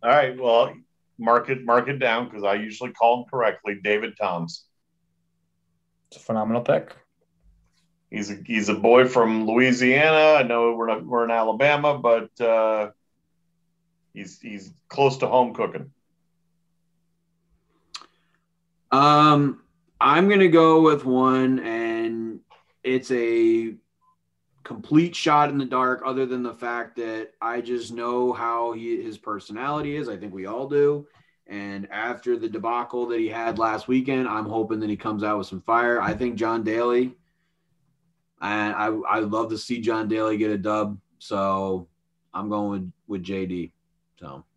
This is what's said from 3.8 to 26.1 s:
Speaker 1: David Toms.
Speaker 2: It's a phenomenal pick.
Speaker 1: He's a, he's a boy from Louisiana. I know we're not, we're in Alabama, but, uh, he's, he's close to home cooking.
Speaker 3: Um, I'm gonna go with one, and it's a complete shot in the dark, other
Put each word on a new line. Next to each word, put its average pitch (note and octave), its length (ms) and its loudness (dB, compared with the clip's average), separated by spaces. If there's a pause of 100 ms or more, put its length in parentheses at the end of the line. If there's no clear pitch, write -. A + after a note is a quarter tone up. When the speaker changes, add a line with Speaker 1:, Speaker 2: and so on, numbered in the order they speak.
Speaker 1:
David G#2+ 360 0
Toms. F2 460 -4 (1400)
Speaker 2:
It's - 80 -20
a - 20 -20
phenomenal A2+ 420 -4
pick. - 340 -2 (1160)
Speaker 1:
He's G#2 180 -8
a, G2+ 160 -10
he's G#2+ 240 -4
a G2+ 60 0
boy A#2+ 320 6
from A2+ 400 2
Louisiana. C3+ 920 4
I C3+ 40 2
know A#2 320 2
we're A2+ 120 -4
not, A2 160 -2
we're A#2+ 200 -2
in A#2 80 -2
Alabama, C#3 680 2
but, A#2 420 0
uh, A2 520 0 (1200)
he's, G2 260 -18
he's G2+ 320 -16 (180)
close C#3 280 2
to B2+ 100 -2
home A#2+ 280 2
cooking. F2 360 -6 (3000)
Speaker 3:
Um, D3 720 4 (360)
I'm D3+ 300 4
gonna G3 200 6
go D#3+ 320 6
with D3+ 240 4
one, C3 540 2
and A2+ 800 -6 (440)
it's B2+ 260 -2
a A2+ 640 2 (920)
complete D#3 520 0
shot D3 340 4
in C#3+ 80 -4
the C3+ 80 -2
dark, B2+ 400 -2
other C3 220 -2